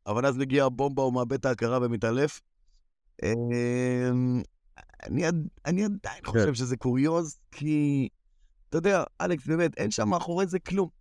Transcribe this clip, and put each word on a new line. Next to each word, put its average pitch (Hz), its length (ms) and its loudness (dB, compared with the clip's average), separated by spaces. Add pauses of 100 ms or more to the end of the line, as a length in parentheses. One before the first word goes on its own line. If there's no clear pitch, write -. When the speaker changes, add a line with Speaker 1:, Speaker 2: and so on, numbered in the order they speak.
Speaker 1:
אבל 113 200 0
אז 135 100 2
מגיעה 135 300 2
הבומבה, 135 360 -2
הוא 131 100 2
מאבד 123 200 -2
את 120 120 -2
ההכרה 123 380 0
ומתעלף. 117 580 0 (840)
אמ, 123 1200 0 (600)
אני - 220 -2
עד-, 165 240 0 (180)
אני 180 180 0
עדיין - 380 -6
Speaker 2:
כן. - 80 -10
Speaker 1:
חושב 113 240 4
שזה 123 220 -2
קוריוז, 143 640 0 (140)
כי, 147 560 0 (600)
אתה 160 100 0
יודע, 180 260 2 (160)
אלכס, 175 260 -2
באמת, 165 320 0
אין 214 120 -2
שם 214 180 0
מאחורי 180 380 0
זה 180 120 -2
כלום, 180 300 -2 (120)